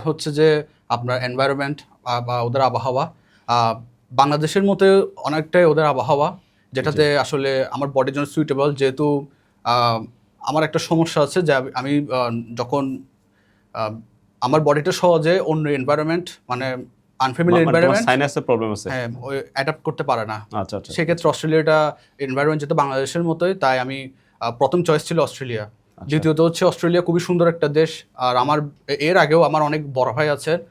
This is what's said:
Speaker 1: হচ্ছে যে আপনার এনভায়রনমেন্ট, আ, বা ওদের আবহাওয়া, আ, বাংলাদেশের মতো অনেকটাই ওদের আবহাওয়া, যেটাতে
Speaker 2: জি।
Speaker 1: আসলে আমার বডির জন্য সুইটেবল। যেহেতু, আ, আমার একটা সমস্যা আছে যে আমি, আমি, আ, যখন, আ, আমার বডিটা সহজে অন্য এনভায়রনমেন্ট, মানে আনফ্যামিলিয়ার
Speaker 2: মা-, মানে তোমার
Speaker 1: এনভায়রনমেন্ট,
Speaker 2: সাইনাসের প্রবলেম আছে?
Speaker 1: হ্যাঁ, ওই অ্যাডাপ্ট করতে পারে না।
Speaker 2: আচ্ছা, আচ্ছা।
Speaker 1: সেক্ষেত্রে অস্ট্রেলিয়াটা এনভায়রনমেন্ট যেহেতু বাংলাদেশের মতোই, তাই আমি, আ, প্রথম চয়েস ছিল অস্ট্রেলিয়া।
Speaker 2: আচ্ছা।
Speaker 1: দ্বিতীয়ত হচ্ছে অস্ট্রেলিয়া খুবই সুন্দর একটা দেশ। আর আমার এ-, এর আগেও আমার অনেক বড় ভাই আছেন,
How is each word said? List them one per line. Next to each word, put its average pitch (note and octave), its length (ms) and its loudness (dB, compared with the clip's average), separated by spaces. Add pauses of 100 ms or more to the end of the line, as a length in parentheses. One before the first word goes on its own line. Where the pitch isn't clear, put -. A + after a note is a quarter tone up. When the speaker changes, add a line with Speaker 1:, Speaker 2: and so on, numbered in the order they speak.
Speaker 1:
হচ্ছে D#3 280 -4
যে D3+ 320 2 (240)
আপনার B2 340 -2
এনভায়রনমেন্ট, C#3 600 -2 (220)
আ, A#2+ 160 -2
বা A#2+ 220 -4
ওদের B2 200 0
আবহাওয়া, B2+ 500 -2 (340)
আ, A#2 340 0 (320)
বাংলাদেশের D3+ 500 2
মতো G3 540 4
অনেকটাই D#3 480 2
ওদের D#3 200 4
আবহাওয়া, C#3+ 540 0 (340)
যেটাতে D3 380 0
Speaker 2:
জি। C#3+ 60 2
Speaker 1:
আসলে C3+ 540 0
আমার C#3 180 -4
বডির C3+ 260 0
জন্য C#3+ 120 -2
সুইটেবল। C#3+ 480 0
যেহেতু, C#3 520 0 (380)
আ, A#2 380 2 (380)
আমার D#3 240 -2
একটা D3+ 140 -2
সমস্যা E3 440 0
আছে D#3+ 200 0
যে D3+ 120 2
আমি, C3 200 -2
আমি, C#3 380 -2
আ, B2 180 -2 (240)
যখন, C3 480 -4 (720)
আ, A2 160 -4 (500)
আমার C3+ 200 2
বডিটা D3 320 0
সহজে F3 480 2
অন্য D#3 280 -2
এনভায়রনমেন্ট, D3+ 600 -2 (200)
মানে B2 180 -4 (520)
আনফ্যামিলিয়ার C3+ 320 0
Speaker 2:
মা-, F3 40 4
মানে E3+ 100 4
তোমার - 20 4
Speaker 1:
এনভায়রনমেন্ট, E3+ 380 4
Speaker 2:
সাইনাসের C3+ 380 0
প্রবলেম A2+ 300 0
আছে? G#2 180 -6
Speaker 1:
হ্যাঁ, B2+ 180 -6 (120)
ওই C3+ 220 -8 (100)
অ্যাডাপ্ট C#3+ 300 -4
করতে D#3 200 -6
পারে A#2+ 240 -2
না। G#2+ 260 -10
Speaker 2:
আচ্ছা, G#2 240 -6
আচ্ছা। - 160 -10
Speaker 1:
সেক্ষেত্রে E3 380 0
অস্ট্রেলিয়াটা D#3 640 2 (220)
এনভায়রনমেন্ট C#3+ 420 0
যেহেতু D3 140 -4
বাংলাদেশের C#3 480 0
মতোই, E3+ 320 0
তাই C3 240 2
আমি, C3+ 300 -6 (320)
আ, A#2 100 -4
প্রথম C#3+ 320 2
চয়েস D#3 220 2
ছিল E3 160 -2
অস্ট্রেলিয়া। A#2+ 420 -4
Speaker 2:
আচ্ছা। - 440 -20
Speaker 1:
দ্বিতীয়ত D3+ 340 2
হচ্ছে E3 240 2
অস্ট্রেলিয়া E3+ 380 2
খুবই E3+ 180 0
সুন্দর E3+ 280 2
একটা D#3+ 200 0
দেশ। D#3+ 360 0 (100)
আর B2+ 220 -2
আমার D3 220 2 (280)
এ-, C#3 60 -6
এর D3+ 240 0
আগেও D#3+ 260 6
আমার D3+ 200 2
অনেক D3 300 -4
বড় B2+ 200 0
ভাই D3+ 160 0
আছেন, D#3 320 -2 (100)